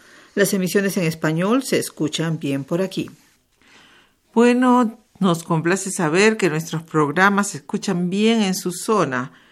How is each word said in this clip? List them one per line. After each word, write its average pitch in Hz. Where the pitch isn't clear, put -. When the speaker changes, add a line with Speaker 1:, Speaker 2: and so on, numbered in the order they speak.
Speaker 1:
Las 196
emisiones 196
en 180
español 165
se 170
escuchan 156
bien 139
por 170
aquí". 185
Speaker 2:
Bueno, 247
nos 175
complace 175
saber 190
que 202
nuestros 160
programas 185
se -
escuchan 180
bien 214
en 190
su 180
zona. 151